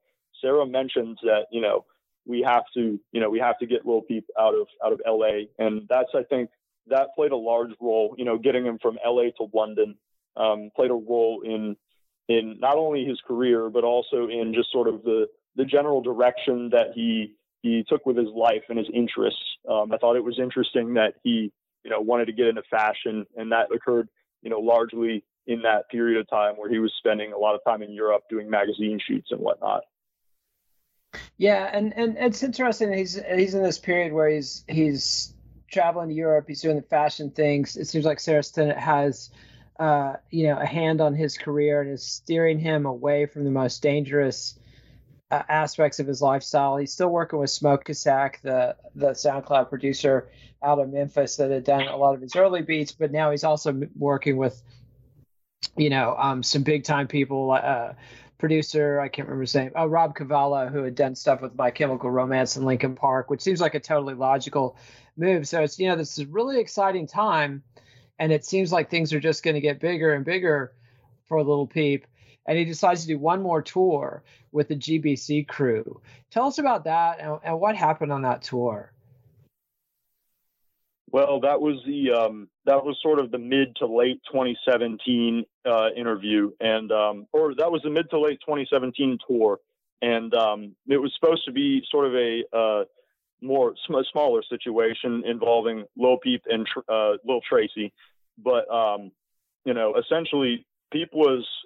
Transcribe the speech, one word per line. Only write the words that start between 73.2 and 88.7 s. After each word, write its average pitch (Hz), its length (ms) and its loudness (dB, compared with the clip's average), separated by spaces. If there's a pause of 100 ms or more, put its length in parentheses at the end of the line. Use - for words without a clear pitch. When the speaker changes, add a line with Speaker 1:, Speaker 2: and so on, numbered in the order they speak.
Speaker 2:
more 170 200 -2
tour 151 600 0 (300)
with 147 160 0
the 156 80 -6
G 156 220 -2
B 147 180 0
C 147 280 -2
crew. 117 580 -4 (280)
Tell 254 180 0
us 269 100 -6
about 247 260 0
that 165 380 0
and, 156 200 -6
and 165 160 -4
what 208 200 2
happened 156 340 0
on 139 120 -4
that 123 180 0
tour. 120 500 -4 (2250)
Speaker 1:
Well, 139 320 2
that 143 200 2
was 147 240 0
the, 139 260 -2
um, 110 380 0 (160)
that 139 180 4
was 139 180 -6
sort 156 180 2
of 123 120 -2
the 127 60 -4
mid 127 400 0
to 123 100 -2
late 123 320 2 (100)
twenty 127 280 -2 (100)
seventeen, 117 800 0 (200)
uh, 113 300 2
interview, 107 640 0
and, 110 320 0
um, 107 400 0
or 151 240 2
that 165 160 2
was 156 120 0
the 151 60 -4
mid 160 200 -2
to 160 100 0
late 147 260 0
twenty 143 240 -2
seventeen 131 560 0